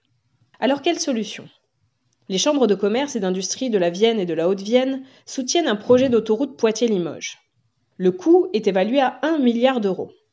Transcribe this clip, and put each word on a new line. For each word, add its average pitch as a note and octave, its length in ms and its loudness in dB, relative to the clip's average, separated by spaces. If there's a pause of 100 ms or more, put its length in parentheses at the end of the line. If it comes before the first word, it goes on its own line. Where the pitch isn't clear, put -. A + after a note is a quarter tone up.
(600)
Alors C#4 220 -2
quelle E4+ 180 0
solution ? A3 480 -6 (840)
Les F#3+ 80 -2
chambres C#4 300 2
de A3 80 2
commerce B3 400 -2
et A3+ 40 -4
d'industrie F#3+ 500 -4
de G#3+ 80 2
la F3 120 2
Vienne A3 300 0
et F#3 60 -2
de E3+ 80 -2
la D#3+ 160 0
Haute-Vienne B3 540 0 (220)
soutiennent D4+ 420 -4
un G#3+ 80 0
projet B3+ 340 4
d'autoroute A3+ 480 0
Poitiers-Limoges. G#3+ 800 -2 (600)
Le F3+ 140 2
coût E4+ 420 4
est G#3+ 140 0
évalué G3+ 320 2
à B3+ 220 0
un D#4 160 0
milliard B3 440 2
d'euros. F#3+ 300 -4 (220)